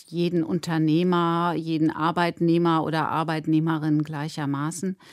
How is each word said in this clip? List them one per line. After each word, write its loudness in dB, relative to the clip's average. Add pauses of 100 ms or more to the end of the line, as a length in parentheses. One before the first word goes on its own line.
jeden -2
Unternehmer, 2
jeden 0
Arbeitnehmer 2
oder -2
Arbeitnehmerin 0
gleichermaßen. -6 (160)